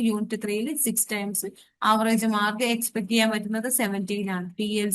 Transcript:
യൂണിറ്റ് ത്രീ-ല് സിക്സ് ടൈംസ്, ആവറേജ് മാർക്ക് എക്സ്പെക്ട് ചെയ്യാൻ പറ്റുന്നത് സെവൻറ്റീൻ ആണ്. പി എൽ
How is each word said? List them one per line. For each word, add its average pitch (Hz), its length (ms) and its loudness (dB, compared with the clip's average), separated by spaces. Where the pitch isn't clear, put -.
യൂണിറ്റ് 214 360 0
ത്രീ-ല് 214 280 -2
സിക്സ് 226 260 0
ടൈംസ്, 202 360 -4
ആവറേജ് 220 440 4
മാർക്ക് 214 400 0
എക്സ്പെക്ട് 226 380 -4
ചെയ്യാൻ 226 220 4
പറ്റുന്നത് 220 340 -4
സെവൻറ്റീൻ 196 500 -2
ആണ്. 180 100 -6
പി 214 100 0
എൽ 208 120 0